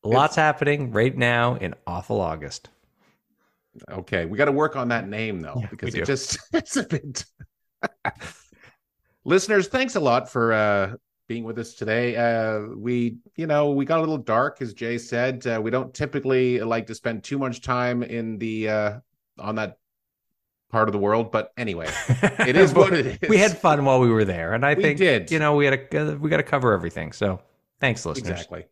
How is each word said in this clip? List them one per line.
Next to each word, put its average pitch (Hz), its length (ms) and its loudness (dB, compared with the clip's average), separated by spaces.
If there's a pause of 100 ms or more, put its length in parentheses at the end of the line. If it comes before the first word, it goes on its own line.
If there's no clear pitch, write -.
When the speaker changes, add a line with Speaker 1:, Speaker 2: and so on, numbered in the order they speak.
Speaker 1:
Lots 127 280 2
Speaker 2:
it's - 60 -8
Speaker 1:
happening 147 540 2
right 113 260 2
now 120 380 2
in 92 180 -6 (120)
Awful 90 360 -4
August. 78 480 -8 (1200)
Speaker 2:
Okay, 87 340 -4
we 92 120 -6
gotta 143 140 4
work 151 240 0
on 123 140 -4
that 113 180 -2
name, 107 340 -6
though, 78 180 -12
Speaker 1:
Yeah, 104 100 -8
Speaker 2:
because 120 240 -8
Speaker 1:
we - 80 -4
Speaker 2:
it 82 40 -2
Speaker 1:
do. 139 60 -2
Speaker 2:
just, - 340 -4
<laughs> - 80 -10
it's 320 240 -4
a 240 60 -2
bit 139 420 -8 (580)
<laughs> - 200 -10 (1200)
Listeners, 190 420 2
thanks 254 280 -2
a 196 40 0
lot 127 320 2
for, 117 220 2
uh, 104 400 2 (340)
being 117 160 -6
with 113 160 -8
us 113 140 -10
today. 117 420 -2
Uh, 113 460 0 (140)
we, 120 420 -2 (180)
you 165 120 -6
know, 147 240 2
we 139 140 0
got 160 120 0
a - 20 2
little 160 180 -2
dark, 123 440 0
as 113 120 -8
Jay 117 240 -6
said. 123 480 -4
Uh, 113 160 -2
we 110 80 -2
don't 131 240 -2
typically 131 680 0
like 113 260 -4
to 113 80 -12
spend 113 280 -6
too 139 140 -6
much 131 240 -6
time 123 400 -2
in 113 380 -6
the, 110 300 -4
uh, 107 240 0 (440)
on 107 180 -6
that 107 220 -6 (920)
part 110 160 4
of 101 60 -4
the 104 60 0
world, 110 320 2
but 107 260 -2
anyway, 85 320 -6 (100)
Speaker 1:
<laughs> - 80 -10 (320)
Speaker 2:
it - 160 2
is 165 180 8
what 180 200 6
it 143 120 2 (160)
is. 185 80 -4
Speaker 1:
We 214 80 6
had 190 200 4
fun 147 260 4
while 131 160 6
we 123 100 6
were 110 160 4
there, 87 280 -4
and 120 120 0
I 147 80 4
Speaker 2:
We - 100 0
Speaker 1:
think, 151 160 2
Speaker 2:
did. 175 320 4
Speaker 1:
you 160 80 0
know, 147 160 2
we 147 100 6
had 135 80 4 (200)
a, 151 200 -2
uh, - 20 -6
we 151 140 -4
gotta 151 140 2
cover 127 300 2
everything. 82 380 -4
So 95 300 -2 (400)
thanks, 123 240 0
listeners. 90 260 -6
Speaker 2:
Exactly. 85 400 -10